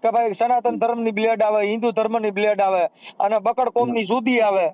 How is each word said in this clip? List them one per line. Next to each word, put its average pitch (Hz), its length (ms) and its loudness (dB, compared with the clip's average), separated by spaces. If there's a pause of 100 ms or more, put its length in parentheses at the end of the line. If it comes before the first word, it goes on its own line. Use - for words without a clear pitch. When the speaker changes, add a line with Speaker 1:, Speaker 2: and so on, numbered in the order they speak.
Speaker 1:
કે 226 80 2
ભાઈ, 233 220 0
સનાતન 240 440 0
ધર્મની 233 340 0
બ્લેડ 220 300 0
આવે, 214 240 2
હિન્દુ 220 260 -2
ધર્મની 220 400 -2
બ્લેડ 208 300 0
આવે, 190 280 2 (300)
અને 208 200 0
બકડ 233 300 0
કોમની 240 320 0
Speaker 2:
હમ. 196 60 -6
Speaker 1:
જુદી 240 340 0
આવે. 190 320 2